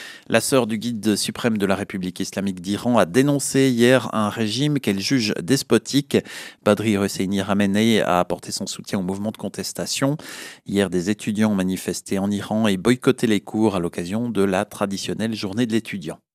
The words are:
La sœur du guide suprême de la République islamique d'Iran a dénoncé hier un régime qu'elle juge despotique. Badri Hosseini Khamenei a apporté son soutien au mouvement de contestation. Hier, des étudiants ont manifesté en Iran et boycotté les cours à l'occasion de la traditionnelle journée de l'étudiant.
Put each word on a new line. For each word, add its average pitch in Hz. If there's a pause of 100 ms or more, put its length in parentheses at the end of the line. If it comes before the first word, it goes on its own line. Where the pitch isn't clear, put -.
(280)
La 113
sœur 120
du 110
guide 107
suprême 113
de 98
la 95
République 92
islamique 95
d'Iran 101
a 92
dénoncé 135
hier 120
un 104
régime 120
qu'elle 98
juge 107
despotique. 131 (480)
Badri 104
Hosseini 98
Khamenei 101
a 90
apporté -
son -
soutien -
au -
mouvement 98
de -
contestation. 104 (500)
Hier, 98
des 90
étudiants 107
ont 101
manifesté 92
en 101
Iran 110
et 98
boycotté 123
les 104
cours 107
à 92
l'occasion 92
de 101
la 98
traditionnelle 101
journée 104
de 110
l'étudiant. 87 (160)